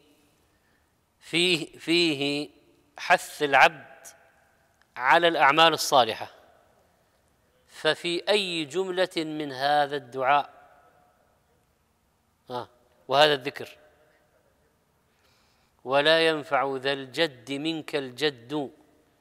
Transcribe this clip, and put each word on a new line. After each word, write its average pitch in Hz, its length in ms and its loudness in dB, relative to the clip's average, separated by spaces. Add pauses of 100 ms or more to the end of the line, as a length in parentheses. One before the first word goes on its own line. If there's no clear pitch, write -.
(1200)
فيه، 165 580 -2
فيه 147 720 -2 (480)
حث - 440 0
العبد 143 640 2 (880)
على 156 320 4
الأعمال 156 440 4
الصالحة، 120 580 0 (1400)
ففي 170 600 -4
أي 185 360 -2
جملة 180 520 -2
من 156 360 -6
هذا 143 440 0
الدعاء؟ 131 540 -2 (2000)
آه، 123 180 -10 (400)
وهذا 147 260 4
الذكر: 131 340 -8 (2250)
"ولا 156 440 2
ينفع 139 480 -2
ذا 135 160 -4
الجد 135 600 -6
منك 151 440 -6
الجد"، 131 760 -6 (500)